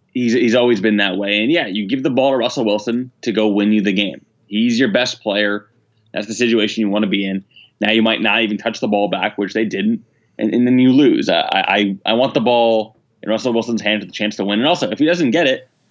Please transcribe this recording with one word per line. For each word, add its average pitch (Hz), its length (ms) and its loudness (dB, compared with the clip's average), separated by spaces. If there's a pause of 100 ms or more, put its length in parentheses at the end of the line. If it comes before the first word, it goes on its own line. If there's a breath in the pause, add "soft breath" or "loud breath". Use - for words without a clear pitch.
(140)
he's, 120 200 0
he's 117 220 2
always 120 260 4
been 107 160 2
that 98 180 0
way. 104 260 0
And 113 80 0
yeah, 160 180 0
you 101 200 -6
give 131 160 -2
the 147 60 -2
ball 131 220 2
to 131 60 0
Russell 120 280 -2
Wilson 117 440 -2 (120)
to 117 100 -2
go 107 160 2
win 104 240 2
you 107 100 2
the 98 120 0
game. 98 320 -4 (220)
He's 113 300 0
your 123 140 2
best 127 300 -2
player. 104 480 -2 (440)
That's 101 140 -6
the 110 60 -8
situation 113 480 0
you 104 80 0
wanna 107 180 0
be 98 180 -2
in. 95 200 -6 (340 soft breath)
Now 107 120 0
you 110 100 2
might 110 200 0
not 110 200 0
even 107 160 -2
touch 113 240 -6
the 120 80 -2
ball 101 180 0
back, 92 300 -4
which 98 160 -4
they 113 100 -2
didn't, 107 400 -2 (340)
and, 110 160 -2
and 123 140 2
then 127 120 4
you 127 120 6
lose. 123 380 4
I, 82 120 2
I, 98 640 0
I 110 80 0
want 120 200 0
the 123 80 0
ball 113 560 2 (260)
in - 60 -6
Russell 113 240 -2
Wilson's 113 280 -2
hands 104 200 0
with 92 80 -14
a - 40 -18
chance 107 220 -4
to 104 80 -4
win. 101 160 -2
And 131 80 0
also, 165 240 0
if 117 80 -4
he 147 60 2
doesn't 165 260 0
get 160 160 2
it, - 220 -4 (220)